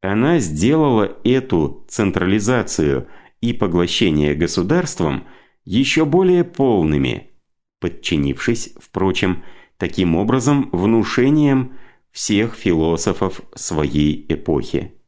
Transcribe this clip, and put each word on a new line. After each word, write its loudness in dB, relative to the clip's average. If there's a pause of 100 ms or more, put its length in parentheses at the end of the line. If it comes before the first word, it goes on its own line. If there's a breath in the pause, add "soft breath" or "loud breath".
она 2
сделала 2
эту 0
централизацию 0 (320 loud breath)
и -2
поглощение 0
государством -2 (400 soft breath)
еще 0
более 4
полными, 0 (500)
подчинившись, -4
впрочем, -2 (340 loud breath)
таким 0
образом 0
внушениям 2 (340 loud breath)
всех 0
философов 0 (160)
своей 0
эпохи. -2 (160)